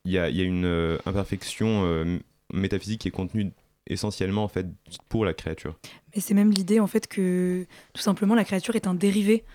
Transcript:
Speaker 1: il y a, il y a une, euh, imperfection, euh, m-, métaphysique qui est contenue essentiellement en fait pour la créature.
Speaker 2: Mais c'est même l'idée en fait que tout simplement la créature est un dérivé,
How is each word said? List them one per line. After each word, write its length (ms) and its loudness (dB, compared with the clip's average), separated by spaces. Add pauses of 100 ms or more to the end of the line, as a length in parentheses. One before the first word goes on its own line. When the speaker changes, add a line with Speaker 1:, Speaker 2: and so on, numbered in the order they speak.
Speaker 1:
il 60 0
y 60 2
a, 120 2
il 60 -2
y 40 2
a 40 2
une, 200 0
euh, 400 0
imperfection, 800 -2
euh, 180 2
m-, 180 -2 (340)
métaphysique 480 -2
qui 60 -4
est 20 0
contenue 400 -2 (380)
essentiellement 560 -2
en 40 -2
fait 180 -4 (420)
pour 160 0
la 100 2
créature. 420 -8 (380)
Speaker 2:
Mais 60 -2
c'est 140 0
même 160 6
l'idée 300 2
en 60 2
fait 200 -2
que 600 0 (260)
tout 100 -10
simplement 320 2
la 100 4
créature 320 -2
est 100 -2
un 80 2
dérivé, 500 2 (100)